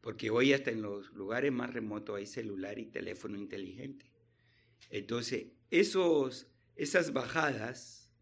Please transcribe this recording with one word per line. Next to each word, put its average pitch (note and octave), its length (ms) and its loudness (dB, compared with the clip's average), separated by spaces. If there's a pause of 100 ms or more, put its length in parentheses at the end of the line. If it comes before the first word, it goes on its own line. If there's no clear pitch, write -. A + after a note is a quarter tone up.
porque A2 300 -2
hoy B2+ 220 8
hasta C3+ 180 2
en A2 120 -2
los G2+ 300 -6
lugares A#2 400 0
más B2 200 -2
remotos G#2+ 440 -4
hay G2+ 100 -4
celular G#2 520 -6
y A2 80 -8
teléfono G2 520 -8
inteligente. G2+ 720 -10 (800)
Entonces, A2+ 580 -4 (220)
esos, E3+ 800 4 (280)
esas D#3+ 360 2
bajadas B2+ 1080 -2